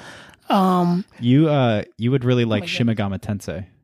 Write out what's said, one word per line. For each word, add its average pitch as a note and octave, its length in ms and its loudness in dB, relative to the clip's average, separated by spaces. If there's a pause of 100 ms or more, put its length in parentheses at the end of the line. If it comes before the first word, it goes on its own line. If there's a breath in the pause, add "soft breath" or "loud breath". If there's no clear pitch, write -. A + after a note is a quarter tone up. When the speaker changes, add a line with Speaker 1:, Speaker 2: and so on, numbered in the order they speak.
(480 loud breath)
Speaker 1:
Um, F3+ 560 2 (140)
Speaker 2:
You, C3+ 300 4
uh, B2 340 2 (140)
you A#2 160 -2
would C3 120 0
really B2 200 2
Speaker 1:
Oh A2+ 40 0
Speaker 2:
like G#2 140 -2
Speaker 1:
my F2 40 -12
Speaker 2:
Shin - 200 -2
Speaker 1:
God. A2+ 100 0 (160)
Speaker 2:
Megami F#2 80 -6
Tensei. F#2+ 460 -8 (180)